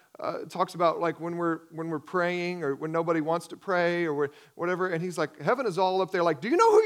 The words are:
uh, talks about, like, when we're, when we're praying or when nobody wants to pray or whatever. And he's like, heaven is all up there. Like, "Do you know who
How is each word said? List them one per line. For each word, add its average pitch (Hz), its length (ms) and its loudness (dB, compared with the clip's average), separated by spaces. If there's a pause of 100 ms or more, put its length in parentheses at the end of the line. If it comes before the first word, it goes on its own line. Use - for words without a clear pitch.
(180)
uh, - 300 -6
talks 180 260 -4
about, 165 240 2
like, 160 220 -2
when 170 160 -6
we're, 165 240 -2 (100)
when 160 200 -8
we're 156 100 -4
praying 175 640 -2
or 139 100 0
when 156 160 -6
nobody 165 300 0
wants 165 280 -2
to - 80 -14
pray 175 480 0
or 147 260 0 (260)
whatever. 175 320 -2
And 170 120 -2
he's 175 160 -6
like, 156 240 -4
heaven 240 240 0
is 185 140 -4
all 190 240 2
up 185 80 -2
there. 175 140 2
Like, 160 160 0
"Do 180 80 -4
you 294 80 2
know 453 160 6
who 427 140 8